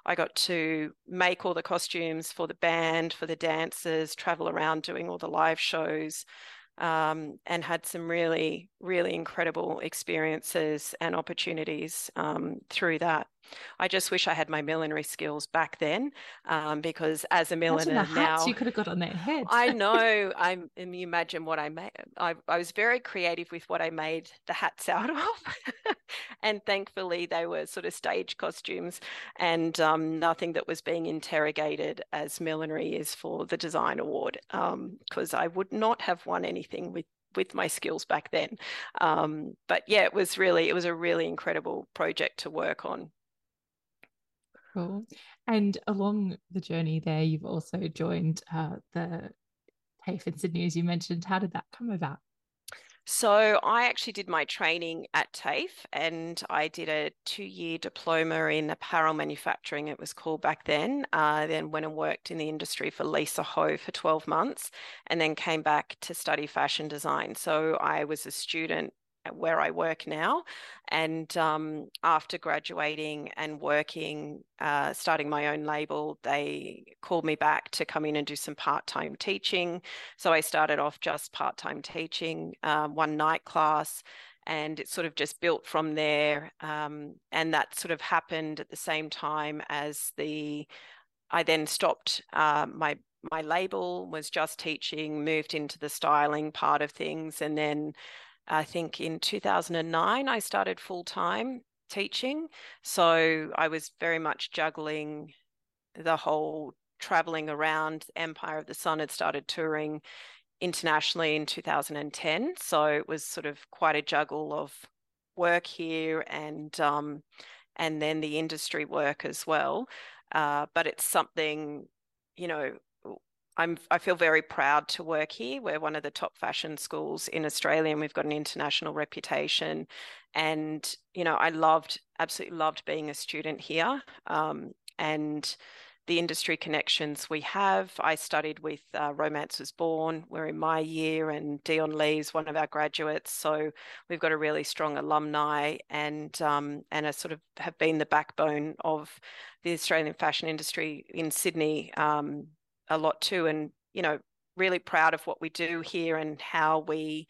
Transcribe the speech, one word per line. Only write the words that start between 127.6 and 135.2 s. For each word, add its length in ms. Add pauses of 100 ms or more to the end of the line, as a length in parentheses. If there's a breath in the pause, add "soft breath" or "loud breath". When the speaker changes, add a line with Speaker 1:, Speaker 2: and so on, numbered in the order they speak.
Speaker 1:
and 80
we've 140
got 120
an 60
international 600
reputation. 960 (460 loud breath)
And, 640 (180)
you 120
know, 100
I 140
loved, 500 (200)
absolutely 380
loved 280
being 240
a 40
student 460
here, 420 (260 loud breath)
um, 440 (260)
and 580 (520 loud breath)